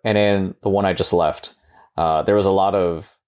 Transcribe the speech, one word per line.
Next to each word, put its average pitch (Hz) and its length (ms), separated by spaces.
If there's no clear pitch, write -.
and 107 140
in 101 440
the 104 80
one 98 160
I 92 80
just - 200
left, 80 420
uh, 80 260
there 101 120
was 101 100
a 98 60
lot 95 240
of 87 420